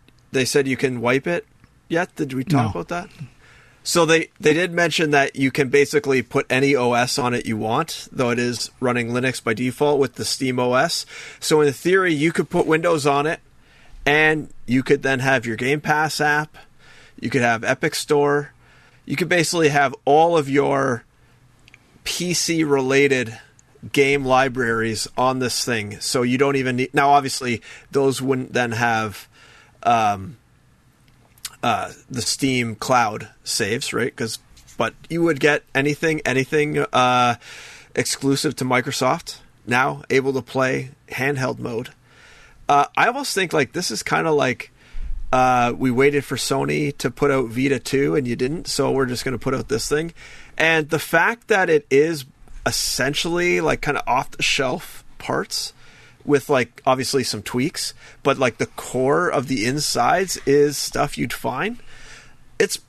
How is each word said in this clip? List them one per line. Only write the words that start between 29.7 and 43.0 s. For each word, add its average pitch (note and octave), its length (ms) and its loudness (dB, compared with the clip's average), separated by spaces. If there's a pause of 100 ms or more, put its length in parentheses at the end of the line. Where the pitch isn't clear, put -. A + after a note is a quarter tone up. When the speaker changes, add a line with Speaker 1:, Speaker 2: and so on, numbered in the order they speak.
Speaker 1:
um, G#2 540 0 (1300)
uh, G#2 300 -2 (180)
the B2 120 -6
Steam B2 520 -2
Cloud A2+ 540 0 (160)
saves, A#2 480 -4
right? - 220 -4
'Cause, A#2 240 -6 (380)
but A2+ 180 -2 (140)
you E3 140 -2
would D#3+ 180 0
get D3 220 2 (120)
anything, D3 500 0
anything, D3 540 0 (140)
uh, B2 420 4 (600)
exclusive C#3 640 -2
to C3+ 80 -6
Microsoft B2+ 720 -2 (300)
now C#3 440 0
able C3+ 220 2
to C3 100 -2
play C3 480 -2 (200)
handheld C3 480 -2
mode. A#2+ 320 -6 (800)
Uh, C#3+ 180 4 (100)
I D#3 120 4